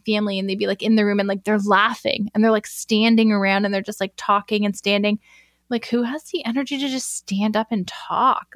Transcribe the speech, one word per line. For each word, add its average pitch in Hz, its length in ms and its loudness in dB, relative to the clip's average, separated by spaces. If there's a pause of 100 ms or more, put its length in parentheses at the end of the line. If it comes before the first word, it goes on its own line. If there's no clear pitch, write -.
family, 208 320 0
and 196 100 -4
they'd 190 100 -2
be, 202 80 -2
like, 196 160 -2
in 220 140 4
the 214 80 4
room 202 160 2
and, 196 80 0
like, 196 160 -2
they're 214 140 2
laughing 208 760 0
and 214 100 2
they're, 226 80 6
like, 214 160 2
standing 220 640 2
around 196 360 2
and 202 80 -2
they're 196 80 -2
just, - 180 -8
like, 196 160 -6
talking 208 480 0
and 202 100 -2
standing. 202 440 0 (500)
Like, 233 160 -4
who 240 180 0
has 262 200 -4 (100)
the 330 140 -4
energy 262 320 -4
to 277 100 -2
just 262 260 -6
stand 214 440 -2
up 220 120 -2
and 190 160 -2
talk? - 680 -2